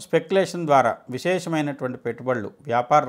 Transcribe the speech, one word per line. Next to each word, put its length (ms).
స్పెక్యులేషన్ 680
ద్వారా 220
విశేషమైనటువంటి 920
పెట్టుబడులు 440
వ్యాపార 380